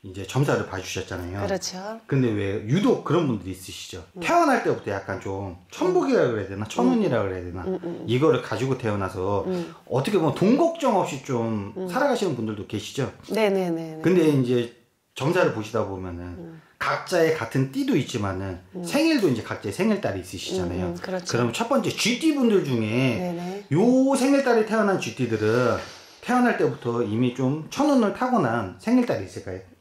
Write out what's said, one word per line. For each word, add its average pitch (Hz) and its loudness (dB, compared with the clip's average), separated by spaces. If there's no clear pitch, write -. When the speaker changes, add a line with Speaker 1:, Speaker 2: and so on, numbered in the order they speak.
Speaker 1:
이제 95 -12
점사를 131 0
봐주셨잖아요. 92 -6
Speaker 2:
그렇죠. 196 -6
Speaker 1:
근데 131 2
왜 101 -2
유독 196 2
그런 156 2
분들이 95 -4
있으시죠? - -14
Speaker 2:
음. 185 -14
Speaker 1:
태어날 302 2
때부터 127 -2
약간 98 -4
좀 95 -8
천복이라 190 2
그래야 104 -2
되나? 98 -6
Speaker 2:
음. 110 -10
Speaker 1:
천운이라 220 2
그래야 92 -4
되나? 90 -8
Speaker 2:
음, 185 -4
음, 175 -6
음. 170 -8
Speaker 1:
이거를 131 4
가지고 131 -2
태어나서 101 -2
Speaker 2:
음. 175 -4
Speaker 1:
어떻게 139 0
보면 156 2
돈 220 4
걱정 302 2
없이 151 -4
좀 113 -2
Speaker 2:
음. 185 -6
Speaker 1:
살아가시는 202 0
분들도 107 -6
계시죠? 113 -6
Speaker 2:
네, 208 2
네, 190 0
네, 160 -6
네. 156 -12
Speaker 1:
근데 165 6
이제 123 2
점사를 156 2
보시다 107 -2
보면은 92 -8
Speaker 2:
음. 160 -12
Speaker 1:
각자의 160 2
같은 131 0
띠도 262 0
있지만은 98 -2
Speaker 2:
음. 180 -8
Speaker 1:
생일도 262 2
이제 113 0
각자의 - -6
생일달이 180 0
있으시잖아요. 180 -4
Speaker 2:
음, 175 -2
음, 175 -8
그렇죠. 185 -6
Speaker 1:
그럼 120 0
첫 - -2
번째 220 2
쥐띠 294 0
분들 214 4
중에 135 0
Speaker 2:
네, 123 0
네. 180 -6
Speaker 1:
요 254 4
생일달에 254 4
태어난 208 2
쥐띠들은 110 2
태어날 247 2
때부터 123 0
이미 117 2
좀 139 -2
천운을 262 4
타고난 143 0
생일달이 220 2
있을까요? 92 -10